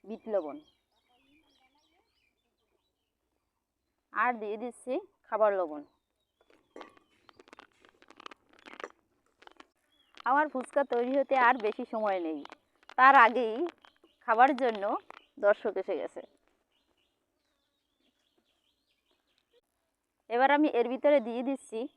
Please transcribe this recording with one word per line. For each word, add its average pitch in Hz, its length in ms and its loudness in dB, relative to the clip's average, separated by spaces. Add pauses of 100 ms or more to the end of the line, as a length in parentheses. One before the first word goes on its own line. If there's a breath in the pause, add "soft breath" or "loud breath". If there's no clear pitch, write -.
বিট 202 160 -14 (100)
লবণ, 156 240 -4 (3500)
আর 226 180 0 (100)
দিয়ে 214 220 -8
দিচ্ছি 247 300 -12 (340)
খাবার 214 320 0
লবণ। 151 220 -8 (4000)
আমার 294 240 4
ফুচকা 262 280 -4 (120)
তৈরি 247 260 -2
হতে 269 160 0 (120)
আর 254 80 4 (100)
বেশি 214 180 -4 (100)
সময় 208 340 -2
নেই, 156 120 -6 (580)
তার 262 180 8 (100)
আগেই 226 300 0 (720)
খাবার 240 260 4 (100)
জন্য 220 220 -2 (600)
দর্শক 208 360 0
এসে 185 200 -6
গেছে। - 200 -12 (4000)
এবার 247 280 2
আমি 302 100 2 (120)
এর 240 140 0
ভিতরে 285 240 2 (100)
দিয়ে 233 200 -6
দিচ্ছি 262 320 -10 (180)